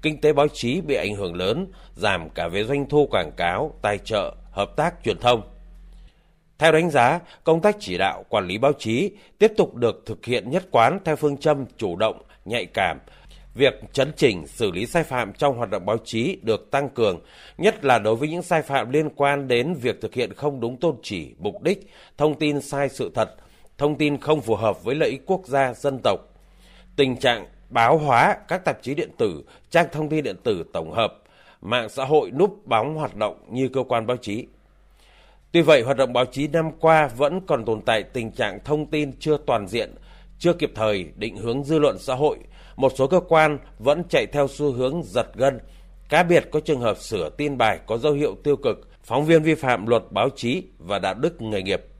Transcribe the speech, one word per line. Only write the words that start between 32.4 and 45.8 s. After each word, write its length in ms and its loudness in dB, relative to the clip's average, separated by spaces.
bóng 280 0
hoạt 200 -8
động 340 -4
như 200 -2
cơ 140 -2
quan 240 -2
báo 100 -2
chí. 300 -8
Tuy 100 6
vậy, 200 8
hoạt 160 0
động 160 2
báo 120 2
chí 220 -4
năm 320 0
qua 280 6
vẫn 400 -2
còn 180 0
tồn 160 -2
tại 220 0
tình 280 -8
trạng 340 -4
thông 200 -2
tin 340 -4
chưa 180 0
toàn 300 -2
diện, 280 -6
chưa 140 2
kịp 220 -2
thời 400 -2
định 220 -8
hướng 260 -4
dư 160 0
luận 200 2
xã 160 -4
hội. 220 0
Một 200 2
số 120 2
cơ 120 4
quan 380 4
vẫn 300 2
chạy 160 2
theo 220 0
xu 240 -2
hướng 320 -2
giật 320 -2
gân, 240 0